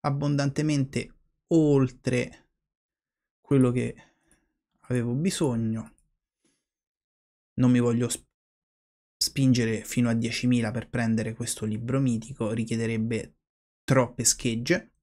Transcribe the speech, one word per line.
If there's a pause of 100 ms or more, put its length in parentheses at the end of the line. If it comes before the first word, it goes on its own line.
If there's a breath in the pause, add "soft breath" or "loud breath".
Abbondantemente (280)
oltre (880)
quello
che (840 soft breath)
avevo
bisogno. (1600)
Non
mi
voglio
sp-, (920)
spingere
fino
a
diecimila
per
prendere
questo
libro
mitico,
richiederebbe (460)
troppe
schegge.